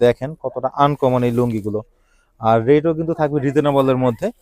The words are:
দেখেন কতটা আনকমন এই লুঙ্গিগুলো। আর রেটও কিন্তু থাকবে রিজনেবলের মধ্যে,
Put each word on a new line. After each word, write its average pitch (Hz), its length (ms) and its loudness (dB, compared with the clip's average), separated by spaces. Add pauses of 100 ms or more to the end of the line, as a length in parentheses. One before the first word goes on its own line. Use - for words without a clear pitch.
দেখেন 120 340 2
কতটা 127 400 -8
আনকমন 139 480 0
এই 123 100 0
লুঙ্গিগুলো। 110 480 -4 (600)
আর 113 240 2
রেটও 147 300 2
কিন্তু 160 200 -4
থাকবে 151 260 -2
রিজনেবলের 139 640 0
মধ্যে, 127 220 -2 (160)